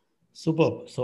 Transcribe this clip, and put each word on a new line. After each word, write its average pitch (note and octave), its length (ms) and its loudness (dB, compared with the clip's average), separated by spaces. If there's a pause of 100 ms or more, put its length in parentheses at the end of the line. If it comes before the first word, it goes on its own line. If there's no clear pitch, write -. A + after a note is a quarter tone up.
(380)
Superb. D3+ 360 2 (120)
So, - 180 -8